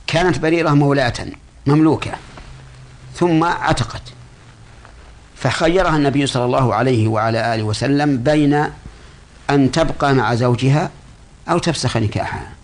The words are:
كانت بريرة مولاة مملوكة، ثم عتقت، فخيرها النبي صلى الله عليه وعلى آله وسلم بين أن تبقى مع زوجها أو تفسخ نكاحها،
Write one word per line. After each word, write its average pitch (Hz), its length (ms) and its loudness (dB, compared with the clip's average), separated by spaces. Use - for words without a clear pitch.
كانت 175 320 0
بريرة 165 320 0
مولاة 139 440 2
مملوكة، 151 460 2
ثم 165 300 2
عتقت، 156 580 -2
فخيرها 165 600 0
النبي 143 300 2
صلى 123 180 -2
الله 123 300 2
عليه 113 340 2
وعلى 113 460 0
آله 110 80 -2
وسلم 139 600 0
بين 147 440 2
أن 139 220 4
تبقى 147 420 0
مع 120 200 2
زوجها 127 560 0
أو 170 100 0
تفسخ 151 380 -2
نكاحها، 104 520 -4